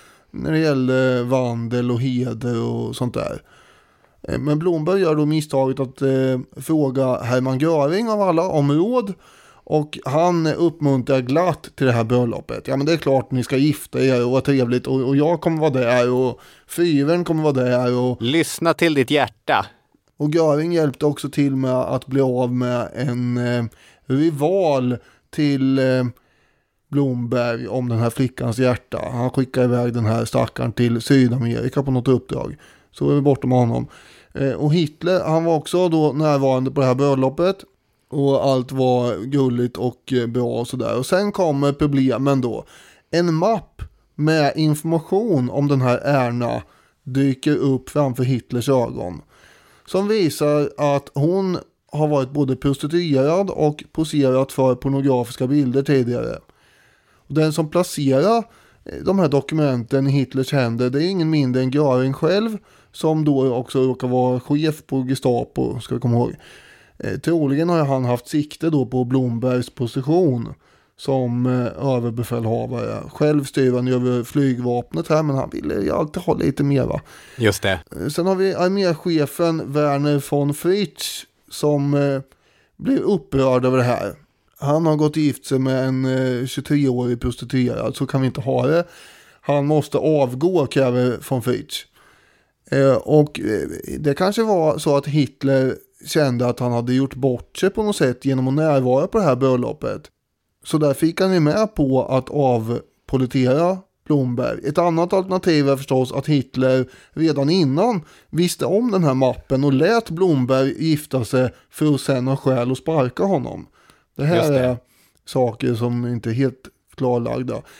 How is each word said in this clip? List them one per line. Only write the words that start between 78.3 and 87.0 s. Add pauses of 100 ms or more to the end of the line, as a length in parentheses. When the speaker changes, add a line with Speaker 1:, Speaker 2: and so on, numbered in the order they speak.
Speaker 1:
vi
arméchefen
Werner
von
Fritsch (240)
som,
eh, (560)
blir
upprörd
över
det
här. (460)
Han
har
gått
och
gift
sig
med
en,
eh,
tjugotre-årig